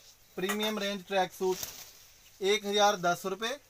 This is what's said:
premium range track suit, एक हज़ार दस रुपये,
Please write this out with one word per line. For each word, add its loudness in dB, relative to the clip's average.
premium -2
range -4
track 2
suit, 0
एक 2
हज़ार 4
दस 0
रुपये, -4